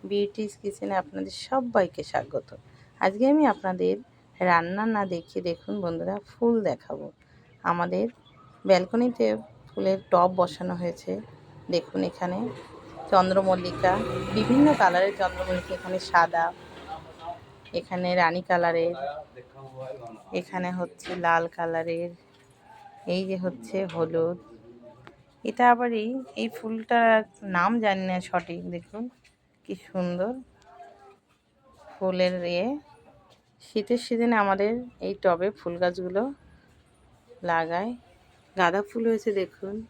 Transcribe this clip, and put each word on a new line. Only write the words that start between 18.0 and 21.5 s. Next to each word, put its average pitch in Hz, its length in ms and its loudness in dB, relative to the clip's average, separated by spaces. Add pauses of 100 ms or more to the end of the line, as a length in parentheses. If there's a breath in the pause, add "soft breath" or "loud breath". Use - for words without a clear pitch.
রানী 175 340 4
কালারের, 170 460 2 (1400)
এখানে 180 360 -6 (100)
হচ্ছে - 300 -8 (160)
লাল 165 180 4 (120)